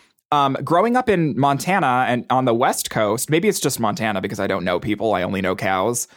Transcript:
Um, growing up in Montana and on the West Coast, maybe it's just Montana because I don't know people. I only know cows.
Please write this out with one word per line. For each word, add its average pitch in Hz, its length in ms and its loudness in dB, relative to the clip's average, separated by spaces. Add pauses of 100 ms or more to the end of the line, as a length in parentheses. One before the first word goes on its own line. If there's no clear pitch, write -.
(300)
Um, 139 320 2
growing 175 320 2
up 254 140 0
in 160 320 2
Montana 143 680 2
and 120 220 -2
on 127 160 2
the 123 80 2
West 131 380 0
Coast, 110 400 0
maybe 165 180 2
it's - 120 0
just 131 200 -2
Montana 104 400 -2
because 101 180 -6
I 98 80 -2
don't 92 160 -2
know 90 160 0
people. 104 360 -2
I 90 80 0
only 95 180 -2
know 92 160 0
cows. 98 500 -2 (100)